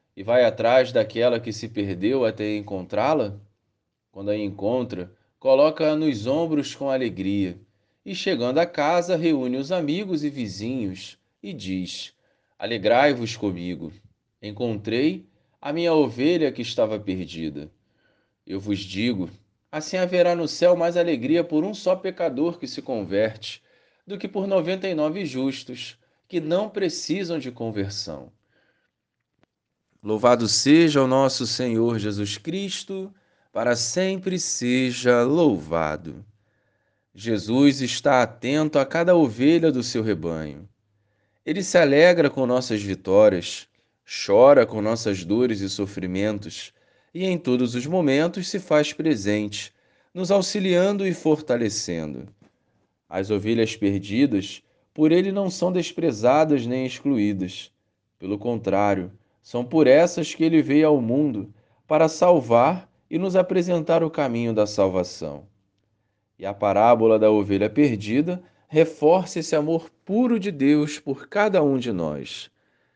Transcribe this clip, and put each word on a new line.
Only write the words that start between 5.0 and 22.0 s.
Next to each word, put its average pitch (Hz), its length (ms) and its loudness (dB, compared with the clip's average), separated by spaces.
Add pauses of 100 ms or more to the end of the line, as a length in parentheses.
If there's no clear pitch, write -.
coloca-a 151 560 2
nos 135 320 -2
ombros 151 480 -2
com 139 160 -6
alegria 98 680 -4 (480)
e, 202 80 -10
chegando 139 460 -2
à 170 80 2
casa, 175 480 0
reúne 143 420 0
os 143 140 -6
amigos 175 520 -4
e 147 60 -2
vizinhos 107 880 -8 (240)
e 202 100 -12
diz: 95 640 -8 (460)
"Alegrai-vos 117 760 0
comigo. 87 560 -6 (480)
Encontrei 113 840 -4 (340)
a 147 140 -8
minha 170 220 0
ovelha 143 560 0
que 120 100 -8
estava 110 380 -2
perdida." 82 720 -8 (760)
Eu 95 140 -10
vos 101 220 -4
digo: 92 500 -4 (400)
assim 156 260 -8
haverá 175 380 2
no 170 120 -4
céu 175 280 2
mais 175 200 0
alegria 165 480 0
por 156 200 -2
um 208 100 -6
só 185 220 -2
pecador 170 640 -4